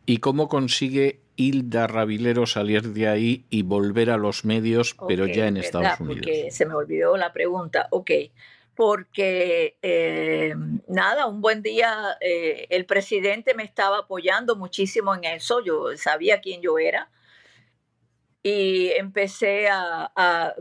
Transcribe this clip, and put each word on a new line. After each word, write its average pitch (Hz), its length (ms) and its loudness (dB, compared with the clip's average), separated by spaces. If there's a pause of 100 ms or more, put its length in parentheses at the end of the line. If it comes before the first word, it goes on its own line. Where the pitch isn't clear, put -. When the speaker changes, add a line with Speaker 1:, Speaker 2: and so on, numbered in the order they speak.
Speaker 1:
y 120 120 4
cómo 143 300 0
consigue 139 720 0 (160)
Hilda 123 500 2
Ravilero 113 600 2
salir 107 480 0
de 110 140 2
ahí 113 420 2
y 107 120 2
volver 101 480 2
a 113 60 2
los 104 280 -2
medios, 113 520 2 (100)
pero 95 200 2
Speaker 2:
Ok, 92 60 -2
Speaker 1:
ya 110 160 2
en 101 60 0
Speaker 2:
¿verdad? 95 100 -4
Speaker 1:
Estados - 360 0
Unidos? 147 240 -6
Speaker 2:
Porque 151 260 -4
se - 160 -2
me 160 80 -10
olvidó 160 420 0
la 175 160 -4
pregunta. 175 580 -4
Ok, - 200 -4 (680)
porque, 185 1040 0
eh, 160 720 0 (320)
nada, 196 400 0
un 208 140 -6
buen 220 220 2
día, 220 580 0
eh, 170 500 -2
el 180 160 0
presidente 202 680 0
me 220 100 -6
estaba 202 360 0
apoyando 196 540 0
muchísimo 196 600 -2
en 175 100 -8
eso, 180 400 -2
yo 151 320 -2
sabía 175 440 0
quién 185 220 -12
yo 160 160 0
era, 170 320 -2 (1300)
y 190 480 2
empecé 196 800 0
a, 175 460 -2
a, 170 460 2